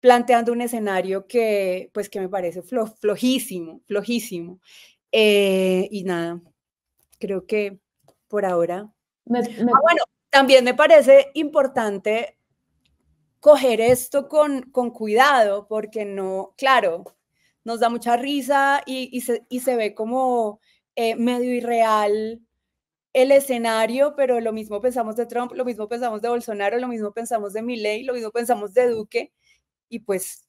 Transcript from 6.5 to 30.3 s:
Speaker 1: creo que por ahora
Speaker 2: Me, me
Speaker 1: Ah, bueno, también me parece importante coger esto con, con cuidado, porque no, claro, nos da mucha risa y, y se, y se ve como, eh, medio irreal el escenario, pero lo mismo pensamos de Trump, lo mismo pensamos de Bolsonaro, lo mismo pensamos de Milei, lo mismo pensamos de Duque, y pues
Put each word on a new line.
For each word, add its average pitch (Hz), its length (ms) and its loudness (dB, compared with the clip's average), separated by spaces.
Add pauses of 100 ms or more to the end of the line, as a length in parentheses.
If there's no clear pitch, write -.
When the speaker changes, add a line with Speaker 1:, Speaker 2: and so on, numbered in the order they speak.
Speaker 1:
creo 190 280 -8
que 202 320 -4 (500)
por 208 160 -2
ahora 180 460 -2 (340)
Speaker 2:
Me, 240 160 0
me 226 320 -2
Speaker 1:
Ah, 202 80 6
bueno, 330 220 2 (260)
también 262 360 6
me 247 100 0
parece 277 600 8
importante 240 1040 -2 (1040)
coger 233 400 6
esto 254 480 0
con, 294 340 0 (100)
con 240 180 -2
cuidado, 220 760 2
porque 214 360 -8
no, 190 520 -8
claro, 196 480 0 (600)
nos 226 160 -8
da 233 80 2
mucha 240 280 -2
risa 277 680 0
y, 262 300 -8
y 247 60 -4
se, 233 260 -6
y 247 120 -6
se 247 160 -2
ve 214 180 -2
como, 233 680 -4 (360)
eh, 226 200 -2
medio 247 380 -2
irreal 220 840 0 (720)
el 262 180 4
escenario, 247 880 2
pero 247 240 0
lo 226 120 -4
mismo 214 280 -8
pensamos 233 360 -4
de 233 100 -4
Trump, 240 260 -6
lo 254 120 -6
mismo 214 240 -6
pensamos 233 340 -6
de 233 80 -8
Bolsonaro, 226 480 -4
lo 254 100 -6
mismo 214 240 -6
pensamos 220 400 -6
de 214 100 -8
Milei, 226 420 -4
lo 254 100 -6
mismo 226 180 -8
pensamos 220 420 -2
de 247 140 4
Duque, 233 440 -6 (580)
y 233 100 -12
pues - 480 -8